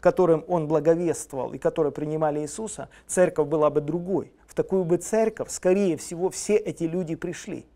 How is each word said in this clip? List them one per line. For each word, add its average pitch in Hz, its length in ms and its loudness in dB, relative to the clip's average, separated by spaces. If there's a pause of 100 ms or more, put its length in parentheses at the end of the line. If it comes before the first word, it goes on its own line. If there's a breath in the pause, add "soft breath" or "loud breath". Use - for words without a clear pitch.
которым 170 480 4
он 170 180 0
благовествовал 151 840 0
и 139 60 -10
которые 160 340 0
принимали 151 480 -2
Иисуса, 151 480 -10 (180 soft breath)
церковь 165 420 2
была 151 200 4
бы 147 140 0
другой. 170 500 -4 (140)
В - 80 -20
такую 185 300 0
бы 170 120 2
церковь, 220 540 0
скорее 185 480 2
всего, 180 320 -4
все - 260 0
эти 190 280 -2
люди 165 320 -4
пришли. 156 600 -10